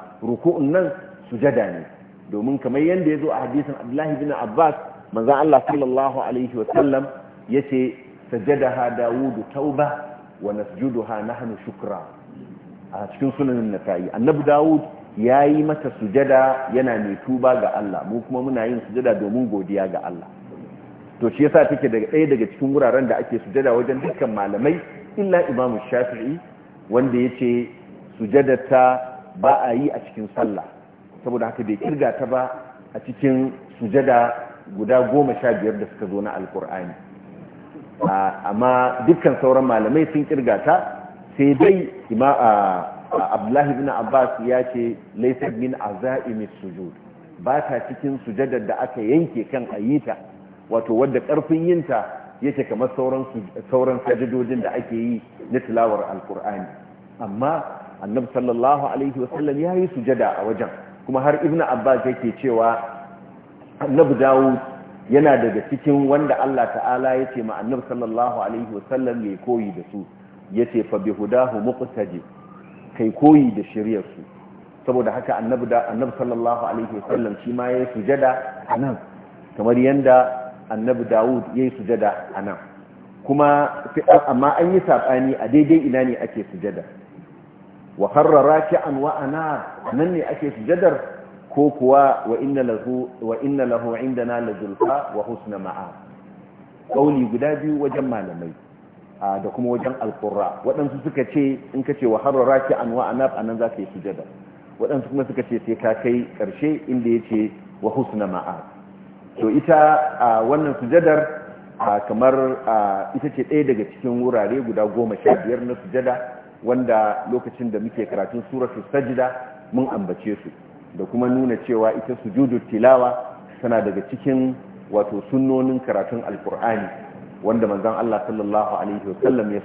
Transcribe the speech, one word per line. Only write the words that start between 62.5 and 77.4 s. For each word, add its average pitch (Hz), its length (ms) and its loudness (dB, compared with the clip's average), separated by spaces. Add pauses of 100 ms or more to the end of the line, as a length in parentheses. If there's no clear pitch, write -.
Annabi 147 380 4
Dawud 131 440 4 (480)
yana 143 300 6
daga 110 300 0
cikin 139 400 2
wanda 143 300 2
Allah 131 340 0
Ta'ala 127 460 0
ya 131 140 0
ce 120 120 -6
ma 107 160 -6
Annabi 120 280 -4
sallallahu 120 520 -2
alaihi 113 300 -4
wasallam 120 540 -4
ya 98 160 -6
koyi 113 340 -2
da 87 160 -12
su, 101 140 -10 (460)
ya 110 180 0
ce, 110 180 -2
"Fa 107 140 -4
bihudahu 104 640 0
muqtadi," 110 580 -6 (720)
kai 113 200 -2
koyi 147 420 8
da 101 160 -4
shiryar 107 320 -4 (120)
su. - 80 -18 (600)
Saboda 123 300 2
haka 127 240 -4
Annabi 117 300 -2
da, 120 220 2
Annabi 120 300 -2
sallallahu 117 460 0
alaihi 113 280 -4
wasallam 107 500 -4